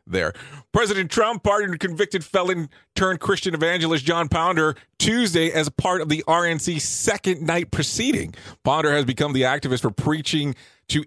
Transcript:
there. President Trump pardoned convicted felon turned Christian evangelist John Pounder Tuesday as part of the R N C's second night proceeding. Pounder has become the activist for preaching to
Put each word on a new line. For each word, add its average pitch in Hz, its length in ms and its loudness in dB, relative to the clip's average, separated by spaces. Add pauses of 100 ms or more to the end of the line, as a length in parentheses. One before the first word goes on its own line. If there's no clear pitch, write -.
there. 87 260 -2 (400)
President 196 380 0
Trump 226 320 0
pardoned 202 380 0
convicted 180 440 -2
felon 180 460 0 (240)
turned 185 260 0
Christian 190 320 0
evangelist 160 540 0
John 170 240 0
Pounder 160 440 2 (240)
Tuesday 180 540 2
as 156 160 0
part 180 320 0
of 156 80 -4
the 156 180 -2
R 170 200 4
N 165 120 0
C's 165 300 -2
second 196 540 -2
night 165 280 -2
proceeding. 185 640 -2 (300)
Pounder 151 280 4
has 147 120 2
become 135 300 -2
the 131 80 2
activist 127 400 0
for 117 80 0
preaching 151 640 -2 (340)
to 151 180 -2